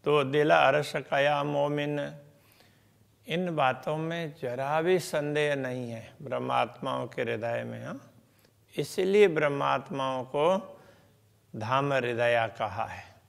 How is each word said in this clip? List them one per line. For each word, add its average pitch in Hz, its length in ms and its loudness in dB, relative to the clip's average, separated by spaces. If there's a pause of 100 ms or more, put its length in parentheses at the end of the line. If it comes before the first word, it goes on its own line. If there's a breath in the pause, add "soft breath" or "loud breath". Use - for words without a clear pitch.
तो 147 200 4
दिल 147 280 2
अरस 147 440 6
कया 143 480 2
मोमिन, 147 720 -2 (1120 soft breath)
इन 175 280 -4
बातों 135 420 0
में 165 440 -6
जरा 135 400 -2
भी 180 180 4
संदेह 147 560 0
नहीं 127 360 -6
है 113 300 -12
ब्रह्मात्माओं 127 880 -2
के - 140 -8
हृदय 117 420 -4
में, 117 220 -10
हाँ? 214 280 -14 (640 soft breath)
इसीलिए 196 500 4
ब्रह्मात्माओं 139 960 0
को 156 560 0 (760 loud breath)
धाम 135 380 0
हृदया 120 540 2
कहा 107 380 -6
है। - 260 -16 (180)